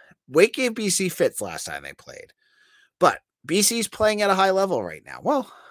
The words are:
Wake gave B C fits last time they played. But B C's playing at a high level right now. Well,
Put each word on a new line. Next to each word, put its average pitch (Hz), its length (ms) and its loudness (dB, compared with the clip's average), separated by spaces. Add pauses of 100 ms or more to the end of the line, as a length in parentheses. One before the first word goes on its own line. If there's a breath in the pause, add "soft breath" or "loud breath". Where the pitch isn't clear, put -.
(280 loud breath)
Wake 165 260 4
gave 240 220 -2
B 214 140 -2
C 185 200 0
fits - 320 -2
last 85 240 -8
time 71 180 -10
they 71 100 -14
played. - 400 -20 (680 soft breath)
But 123 200 2 (260)
B 190 180 2
C's 233 240 0
playing 214 340 0
at 202 80 2
a 190 60 2
high 190 160 4
level 190 320 0
right 80 200 -10
now. 64 180 -16
Well, 196 300 -2 (200 loud breath)